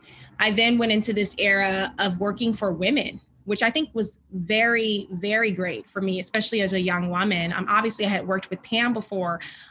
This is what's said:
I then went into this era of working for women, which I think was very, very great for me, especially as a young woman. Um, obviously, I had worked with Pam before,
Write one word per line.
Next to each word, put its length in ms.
I 120
then 260
went 140
into 220
this 240
era 600
of 200
working 320
for 220
women, 480
which 180
I 80
think 220
was 260
very, 800
very 400
great 380
for 120
me, 180
especially 420
as 120
a 80
young 280
woman. 440
Um, 160
obviously, 360
I 40
had 180
worked 220
with 120
Pam 300
before, 480